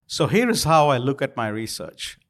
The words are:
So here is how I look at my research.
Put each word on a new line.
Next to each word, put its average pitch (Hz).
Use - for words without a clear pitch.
So -
here 214
is -
how 151
I 135
look 135
at 131
my 113
research. -